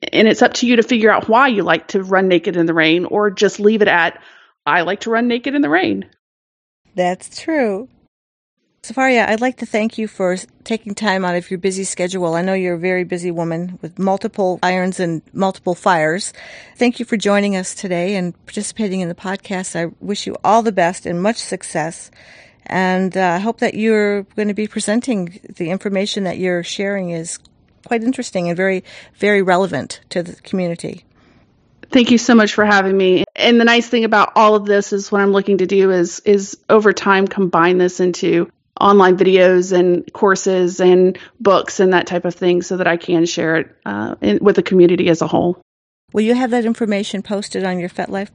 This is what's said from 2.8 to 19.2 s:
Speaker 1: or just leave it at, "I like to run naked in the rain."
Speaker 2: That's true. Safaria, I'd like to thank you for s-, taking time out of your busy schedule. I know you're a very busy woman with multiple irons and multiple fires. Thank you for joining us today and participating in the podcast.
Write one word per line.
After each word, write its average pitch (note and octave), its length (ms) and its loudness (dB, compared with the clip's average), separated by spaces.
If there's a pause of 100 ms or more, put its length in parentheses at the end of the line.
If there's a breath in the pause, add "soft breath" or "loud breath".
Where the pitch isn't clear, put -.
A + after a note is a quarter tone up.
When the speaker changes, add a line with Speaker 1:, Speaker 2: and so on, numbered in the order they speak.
Speaker 1:
or G#3 260 -2
just G3 300 -2
leave G#3 220 4
it G3 60 4
at, E3+ 300 0 (460 soft breath)
"I D3+ 160 0
like F3+ 200 -4
to A3+ 100 -8
run A#3 180 0
naked A#3+ 260 -4
in C#4+ 60 0
the C#4+ 80 0
rain." D4 380 -2 (880)
Speaker 2:
That's F3+ 440 -4
true. B3+ 500 -4 (960)
Safaria, B3+ 460 0
I'd A3 120 0
like B3+ 180 -4
to A#3+ 80 -8
thank A3 300 -4
you G#3+ 120 -6
for F#3 240 -2
s-, F#3 120 -6 (200)
taking A3 280 -8
time F#3+ 320 -2
out F3 120 -2
of F3 120 -6
your F#3+ 100 -6
busy F#3+ 260 -4
schedule. F3+ 500 -4
I E3+ 80 -2
know F#3+ 100 -2
you're F#3 220 -2
a E3+ 40 -8
very F#3 260 -2
busy F3 260 -6
woman E3+ 500 -6
with E3+ 160 -14
multiple F#3+ 640 -2
irons F#3 380 -2
and E3 240 -2 (100)
multiple F#3+ 440 -4
fires. E3+ 560 0 (420 loud breath)
Thank B3 240 0
you A#3 60 -6
for A#3 120 -4
joining G3+ 380 0
us F#3 220 -6
today F3+ 400 -4
and F3 180 -4 (100)
participating G3+ 540 -6
in F3+ 100 -4
the F3 60 -8
podcast. F#3 640 -8